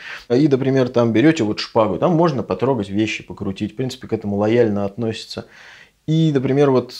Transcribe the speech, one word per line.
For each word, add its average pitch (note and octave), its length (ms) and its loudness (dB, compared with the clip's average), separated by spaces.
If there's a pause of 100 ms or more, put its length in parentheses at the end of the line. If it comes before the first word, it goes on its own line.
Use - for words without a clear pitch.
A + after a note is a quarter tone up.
(300)
и, C#3 180 4
например, C3 420 2
там A#2+ 220 2
берете D3 320 4
вот G#2 140 -2
шпагу, G2+ 400 0
там D3+ 140 0
можно D#3 320 0
потрогать G2+ 480 -2
вещи, G#2 320 -2
покрутить, G2+ 500 -8
в - 20 -20
принципе, C3 200 -6
к - 160 -16
этому G2+ 240 -4
лояльно G#2+ 480 2
относятся. A2+ 600 -8 (600)
И, D#3+ 260 2
например, C3+ 380 2
вот, B2 300 0